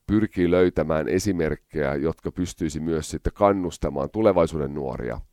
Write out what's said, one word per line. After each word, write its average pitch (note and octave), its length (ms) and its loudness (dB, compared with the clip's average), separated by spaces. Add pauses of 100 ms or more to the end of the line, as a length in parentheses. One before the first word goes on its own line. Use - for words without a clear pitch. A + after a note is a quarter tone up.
pyrkii G2 440 2
löytämään D#2+ 580 2
esimerkkejä, D#2+ 840 -2
jotka D#2 380 -4
pystyisi E2 480 -4
myös D#2+ 300 -4
sitten D#2+ 220 -4
kannustamaan E2+ 800 0
tulevaisuuden E2 640 2
nuoria B1 460 -6 (120)